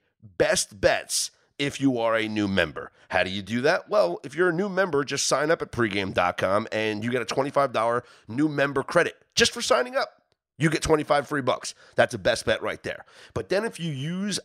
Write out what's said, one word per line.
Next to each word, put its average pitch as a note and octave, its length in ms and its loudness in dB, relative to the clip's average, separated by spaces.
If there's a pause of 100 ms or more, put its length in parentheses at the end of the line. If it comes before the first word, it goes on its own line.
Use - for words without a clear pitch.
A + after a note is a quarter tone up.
(380)
best D3+ 440 0
bets A#2+ 500 0 (260)
if C#3 240 -4
you C3+ 160 2
are A2+ 180 2
a A2 120 0
new G#2+ 200 0
member. F2 440 0 (180)
How F2+ 140 2
do F#2 60 -2
you G2+ 120 -6
do A2 200 -4
that? D#3 280 0
Well, F3 340 2
if C#3 120 -14
you're F3+ 140 2
a E3+ 40 0
new F#3+ 140 -2
member, F3+ 380 0
just C#3 220 -2
sign D3 220 2
up E3 120 2
at D3 100 -6
pregame G2 420 0
dot F2+ 240 2
com G2+ 360 2
and G#2+ 320 -2
you A#2+ 40 -2
get B2 120 -2
a A2+ 40 -8
twenty-five C#3 460 0
dollar A#2 320 0 (240)
new C#3 220 0
member C#3 340 0
credit D#3+ 320 0 (180)
just A#3 200 2
for A#3 80 -8
signing B3 340 2
up. B3+ 140 -2 (480)
You D#3+ 120 2
get D3+ 120 -2
twenty-five D3+ 460 2
free D3 140 -4
bucks. - 320 -4 (220)
That's A#2+ 180 4
a A2+ 60 -6
best A2+ 260 0
bet A2 160 0
right F#2+ 220 -6
there. - 220 -8 (280)
But A#2 140 -6
then G3 160 0
if A3+ 160 -6
you D#3+ 140 -4
use F3 520 -4